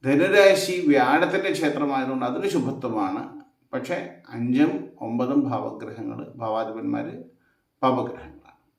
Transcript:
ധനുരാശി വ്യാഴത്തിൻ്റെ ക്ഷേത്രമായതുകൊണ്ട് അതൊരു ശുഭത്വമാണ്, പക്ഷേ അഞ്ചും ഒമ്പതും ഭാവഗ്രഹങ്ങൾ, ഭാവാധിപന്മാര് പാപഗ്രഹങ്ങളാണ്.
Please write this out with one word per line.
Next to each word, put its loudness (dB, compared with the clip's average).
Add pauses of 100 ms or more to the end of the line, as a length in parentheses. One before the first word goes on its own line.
ധനുരാശി 6 (160)
വ്യാഴത്തിൻ്റെ 4
ക്ഷേത്രമായതുകൊണ്ട് -2
അതൊരു -2
ശുഭത്വമാണ്, -4 (500)
പക്ഷേ -6 (380)
അഞ്ചും 2 (360)
ഒമ്പതും 0 (100)
ഭാവഗ്രഹങ്ങൾ, -8 (220)
ഭാവാധിപന്മാര് -6 (680)
പാപഗ്രഹങ്ങളാണ്. -4 (180)